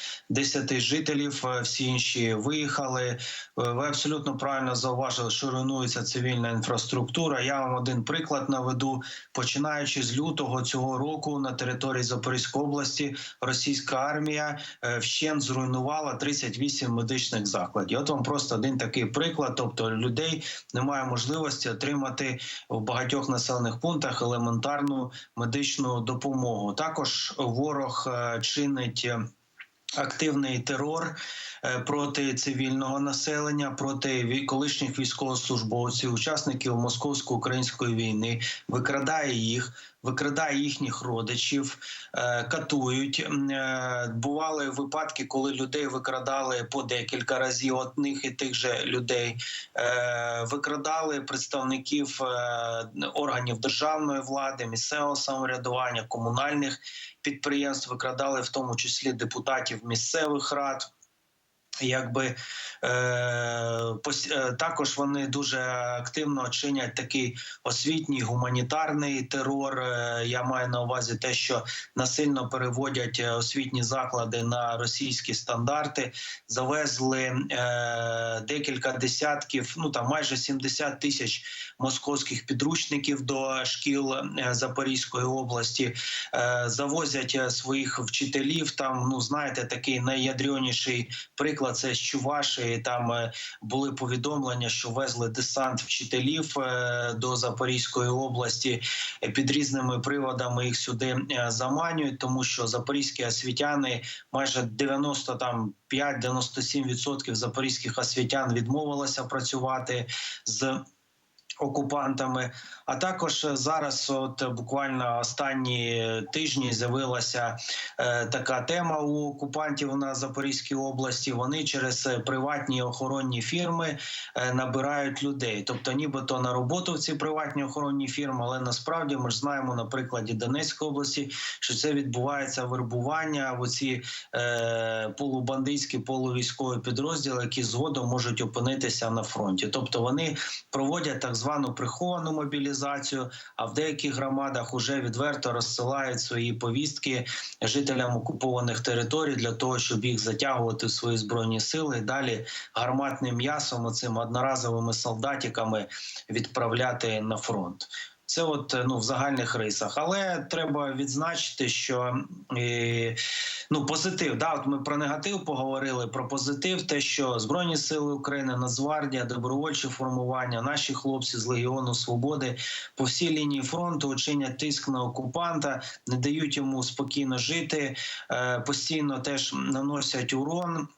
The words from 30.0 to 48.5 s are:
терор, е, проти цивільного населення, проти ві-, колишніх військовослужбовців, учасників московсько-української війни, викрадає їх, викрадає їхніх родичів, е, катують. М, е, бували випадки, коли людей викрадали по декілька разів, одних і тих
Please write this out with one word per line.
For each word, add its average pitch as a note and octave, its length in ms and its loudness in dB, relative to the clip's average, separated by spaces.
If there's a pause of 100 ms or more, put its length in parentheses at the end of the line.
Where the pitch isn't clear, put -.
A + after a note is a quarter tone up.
терор, D3+ 560 -2 (480)
е, B2+ 140 0
проти C#3+ 560 2
цивільного C3+ 640 0
населення, D3 720 0
проти C3 540 0
ві-, C3 200 2
колишніх C#3 540 0
військовослужбовців, B2 1160 0
учасників C3 640 0
московсько-української B2 1160 0
війни, A2+ 460 2 (280)
викрадає C#3 640 2
їх, A#2 380 0 (300)
викрадає C#3+ 560 0
їхніх C#3 440 -2
родичів, B2 760 0 (360)
е, A#2+ 300 2
катують. C#3 840 0
М, C#3 240 0
е, B2+ 640 -2
бували C#3+ 560 0
випадки, C#3 540 -2
коли C3+ 280 0
людей C3+ 340 -2
викрадали C3 760 -2
по C3+ 180 -2
декілька B2 560 0
разів, B2+ 380 2
одних C#3 480 0
і C3 60 -2
тих B2+ 240 -2